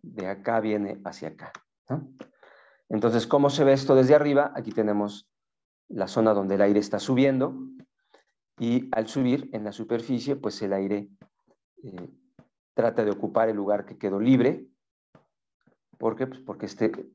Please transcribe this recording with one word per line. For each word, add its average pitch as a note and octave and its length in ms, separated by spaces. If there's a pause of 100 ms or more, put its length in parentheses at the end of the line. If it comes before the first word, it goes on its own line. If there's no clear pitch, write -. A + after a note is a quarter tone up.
de F#2 260
acá G#2+ 320
viene G#2+ 440
hacia E2 240
acá, - 240 (380)
¿no? C3 200 (760)
Entonces, A2+ 380
¿cómo C#3 240
se C#3+ 140
ve C3+ 100
esto C3+ 200
desde C3 200
arriba? D3 420
Aquí A2+ 160
tenemos G#2 580 (580)
la F#2+ 200
zona A2 240
donde G2 220
el G2 80
aire G2+ 180
está G2+ 180
subiendo C3+ 560 (1040)
y A#2+ 340
al A2 160
subir C3+ 440
en G#2+ 120
la G#2 80
superficie, A#2 640
pues A2 260
el G2 100
aire, G2 380 (720)
eh, F#2 260 (640)
trata A2+ 320
de G#2 60
ocupar A2+ 400
el G#2+ 60
lugar G2+ 280
que - 140
quedó G2 220
libre. B2+ 460 (1300)
¿Por A2 180
qué? C3 100
Pues - 140
porque - 240
este, - 500